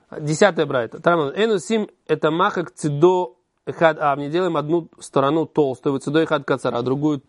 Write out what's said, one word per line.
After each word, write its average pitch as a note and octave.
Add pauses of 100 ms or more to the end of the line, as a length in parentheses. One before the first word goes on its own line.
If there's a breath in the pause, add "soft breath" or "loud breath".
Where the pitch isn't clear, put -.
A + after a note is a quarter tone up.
(180 soft breath)
Десятая D#3+
брайта. C3
Траман. E3
«Эну G#3+
сим G#3+ (180)
это D#3
махак F3+
цидо E3 (300)
эхад D#3
ав». C#3+
Не C#3+
делаем E3+
одну D#3 (100)
сторону C#3+
толстую, C#3
цидо D3
эхад D3+
кацар, C3
а B2
другую, C#3+